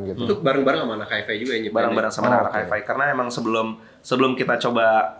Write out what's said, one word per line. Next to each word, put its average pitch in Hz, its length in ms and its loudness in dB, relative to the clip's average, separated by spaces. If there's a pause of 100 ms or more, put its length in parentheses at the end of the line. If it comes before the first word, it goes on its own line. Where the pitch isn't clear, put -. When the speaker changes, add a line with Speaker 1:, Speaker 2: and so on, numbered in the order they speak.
Speaker 1:
gitu. 95 200 -6
Speaker 2:
Itu 202 140 0
bareng-bareng 139 420 2
sama 120 140 -4
anak 104 160 -8
hi-fi 107 260 -2
juga 123 160 -4
yang 113 120 -2
nyiptain. 107 160 -2
Speaker 3:
Bareng-bareng 110 320 2
sama - 120 -2
Speaker 1:
Oh, 123 120 4
Speaker 3:
anak 101 100 2
Speaker 1:
oke. 104 140 -2
Speaker 3:
hi-fi. 107 240 -2
Karena 131 240 -2
emang 131 200 -2
sebelum, 113 380 -2 (320)
sebelum 127 360 2
kita 127 260 0
coba 117 260 2 (340)